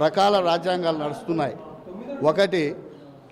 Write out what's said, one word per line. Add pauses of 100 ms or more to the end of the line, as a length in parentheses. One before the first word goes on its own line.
రకాల (140)
రాజ్యాంగాలు
నడుస్తున్నాయి. (720)
ఒకటి (680)